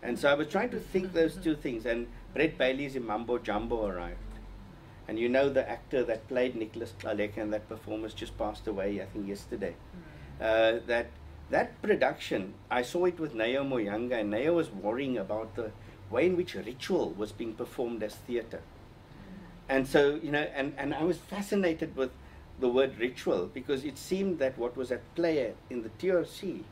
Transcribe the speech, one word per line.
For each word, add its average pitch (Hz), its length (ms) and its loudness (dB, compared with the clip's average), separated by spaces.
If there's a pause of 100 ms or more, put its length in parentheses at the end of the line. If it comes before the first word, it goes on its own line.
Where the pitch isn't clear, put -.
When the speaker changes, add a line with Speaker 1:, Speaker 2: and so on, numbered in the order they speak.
Speaker 1:
And 120 140 -2
so 143 140 6
I 143 40 10
was 151 120 0
trying 226 240 2
to 240 80 -4
think 185 340 -2
those 165 240 4
two 160 200 2
things, 117 280 -4
and 117 220 0 (260)
Brett 156 240 4
Bailey's 135 380 2
Imambo 117 480 0
Jumbo 110 440 0
arrived. 87 340 -4 (880)
And 110 100 -4
you 120 100 2
know 135 200 6
the 131 200 2
actor 123 360 0
that - 240 -2
played 127 260 2
Nicholas 110 460 -6
Xaleka 104 380 -2
in 107 120 -2
that 107 180 -2
performance 110 460 -6
just - 240 -10
passed 107 300 -4
away, 98 320 -2
I - 60 -6
think, 104 200 -6
yesterday. 98 480 -6
Speaker 2:
Mm. - 280 -16 (380)
Speaker 1:
Uh, 113 460 6
that, 120 200 2 (440)
that 180 320 2
production, 131 720 2 (160)
I 123 120 4
saw 175 240 2
it 175 120 2
with 156 160 -2
Neo 120 300 2
Moyanga, 117 560 0
and 104 100 2
Neo 135 240 4
was 165 160 2
worrying 117 480 0
about 107 380 -4
the 113 140 -4 (400)
way 123 160 4
in 185 100 4
which 175 180 0
ritual 113 640 0
was 104 160 -2
being 113 220 -6
performed 117 480 -4
as 104 120 -4
theatre. 113 460 -4 (1080)
And 135 180 4
so, 147 360 6
you 151 80 -4
know, 147 240 2
and, 139 220 -2
and 143 180 -2
I 143 80 -2
was 170 140 2
fascinated 190 800 0
with 131 140 0 (500)
the 127 80 4
word 120 300 4
ritual, 117 540 0
because 135 320 -2
it 147 140 -6
seemed 190 400 0
that 131 200 2
what 120 180 -2
was 127 160 -2
at - 220 -6
play 156 380 2 (160)
in 123 140 -4
the 110 160 -6
T 180 120 2
R 170 140 6
C 160 480 -6